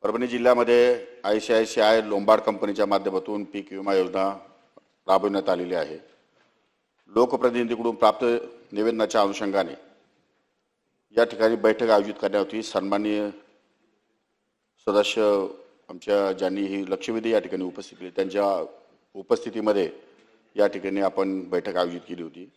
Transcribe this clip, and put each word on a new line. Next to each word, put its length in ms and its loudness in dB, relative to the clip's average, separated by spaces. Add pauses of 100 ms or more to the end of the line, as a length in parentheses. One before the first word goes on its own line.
परभणी 240 -2
जिल्ह्यामध्ये 760 4 (200)
आयसीआयसीआय 800 2
लोंबार्ड 360 4
कंपनीच्या 460 -2
माध्यमातून 580 -2
पीक 260 -10
विमा 240 -4
योजना 440 0 (720)
राबविण्यात 400 2
आलेली 260 -2
आहे. 240 -6 (1160)
लोकप्रतिनिधीकडून 800 2
प्राप्त 300 2 (480)
निवेदनाच्या 480 0
अनुषंगाने 540 -2 (1400)
या 80 6
ठिकाणी 320 2
बैठक 340 2
आयोजित 320 4
करण्यात 220 0
होती. 180 -8
सन्माननीय 680 -2 (1600)
सदस्य 600 2 (420)
आमच्या 440 -2
ज्यांनी 300 -2
ही 280 -4
लक्षवेधी 400 -4
या 80 2
ठिकाणी 260 -6
उपस्थित 340 -14
केली, 120 -14
त्यांच्या 540 -2 (500)
उपस्थितीमध्ये 760 -2 (680)
या 100 4
ठिकाणी 340 -4
आपण 480 -2
बैठक 280 -4
आयोजित 240 -2
केली 220 -14
होती. 340 -16